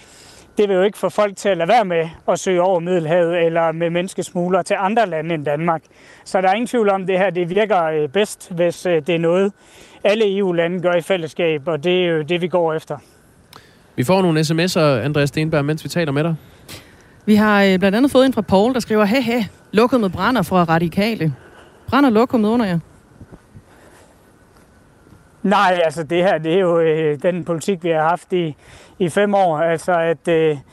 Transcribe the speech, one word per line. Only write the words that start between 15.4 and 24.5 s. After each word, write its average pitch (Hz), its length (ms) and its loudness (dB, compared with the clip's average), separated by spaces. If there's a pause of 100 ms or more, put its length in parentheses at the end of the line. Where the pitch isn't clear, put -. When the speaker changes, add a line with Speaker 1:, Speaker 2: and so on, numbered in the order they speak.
Speaker 2:
mens 156 180 -4
vi 151 60 -10
taler 160 220 -2
med 143 120 0
dig. 165 120 0 (920)
Speaker 3:
Vi 214 100 4
har, 208 280 4
øh, 190 160 4
blandt 190 180 2
andet 262 140 2
fået 262 140 4
en 262 80 2
fra 233 80 -2
Paul, 202 320 2
der 254 60 -2
skriver, 214 260 0
"He 233 160 0
he, 233 240 -2 (260)
lokummet 220 400 2
brænder 202 300 0
fra 180 220 0
Radikale." 165 720 0 (540)
Brænder 277 220 4
lokummet 220 400 2
under 233 160 0
jer? 175 140 -2 (2750)